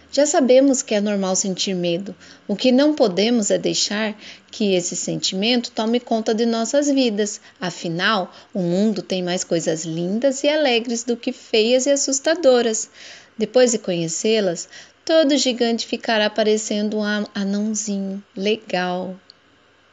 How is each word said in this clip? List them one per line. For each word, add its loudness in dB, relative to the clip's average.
já 2
sabemos 4
que -4
é 2
normal 0
sentir -2
medo. -2
O -2
que 2
não 4
podemos 2
é 2
deixar -2
que 0
esse -2
sentimento -2
tome -2
conta -2
de 0
nossas 0
vidas. 0
Afinal, -2
o -4
mundo 0
tem -4
mais -2
coisas -2
lindas -2
e 2
alegres 0
do -2
que -6
feias 2
e 4
assustadoras. 2
Depois 4
de 0
conhecê-las, -2
todo 4
gigante 0
ficará 0
parecendo 0
um -2
a-, -2
anãozinho -4
legal. -4